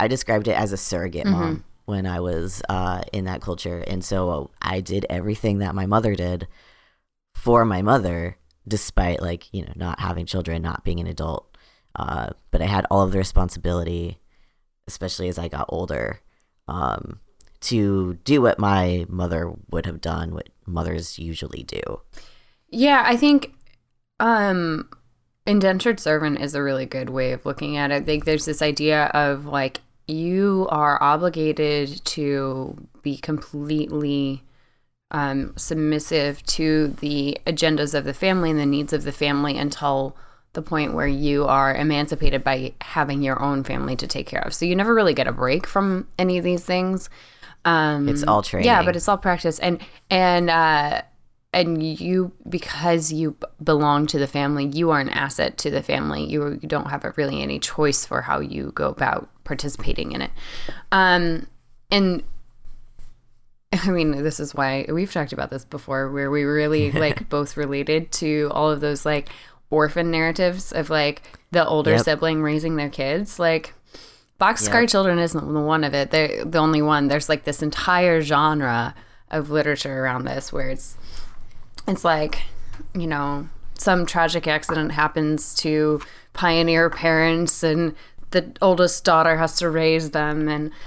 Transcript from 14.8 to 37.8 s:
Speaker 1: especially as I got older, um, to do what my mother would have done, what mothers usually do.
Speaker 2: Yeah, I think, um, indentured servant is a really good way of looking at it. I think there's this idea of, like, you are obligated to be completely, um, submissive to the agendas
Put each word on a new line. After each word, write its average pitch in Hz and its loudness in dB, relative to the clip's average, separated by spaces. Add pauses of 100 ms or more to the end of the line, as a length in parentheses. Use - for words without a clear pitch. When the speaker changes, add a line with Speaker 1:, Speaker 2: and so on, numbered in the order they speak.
Speaker 1:
especially 92 -6
as 90 -4
I 90 -6
got 73 -4
older, 76 -4 (460)
um, 64 -6 (420)
to 98 2
do 139 4
what 120 4
my 92 2
mother 85 -4 (160)
would 82 -4
have 82 -8
done, 80 -4
what - -10 (160)
mothers 82 -6
usually 80 -10
do. - -10 (680)
Speaker 2:
Yeah, 269 4
I 240 4
think, 285 4 (680)
um, 190 2 (560)
indentured 196 4
servant 151 0
is 143 -4
a 143 0
really 135 -2
good 127 -6
way 127 -2
of 127 -8
looking 147 -4
at 143 0
it. 143 2
I 143 0
think 151 -2
there's 156 0
this 151 -2
idea 151 2
of, 143 0
like, 139 -4 (260)
you 185 0
are 147 2
obligated 151 0
to 139 -4 (240)
be 139 -4
completely, 147 -4 (680)
um, 139 -2
submissive 151 -2
to 156 2 (100)
the 143 -2
agendas 151 0